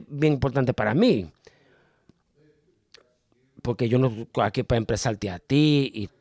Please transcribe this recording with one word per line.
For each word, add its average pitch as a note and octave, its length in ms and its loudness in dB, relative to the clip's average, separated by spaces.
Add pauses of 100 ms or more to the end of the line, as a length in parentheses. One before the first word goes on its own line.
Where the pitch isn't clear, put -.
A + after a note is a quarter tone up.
bien D3 260 2
importante C3 400 0
para G#2+ 200 -2
mí, C#3+ 360 2 (2250)
porque A#2+ 280 -2
yo B2 100 4
no C3 80 2
estoy A2+ 380 -4
aquí G2 180 -2
para A#2+ 140 0
empresarte A2 520 -4
a - 100 -10
ti C#3+ 540 2
y G#2 160 -10 (120)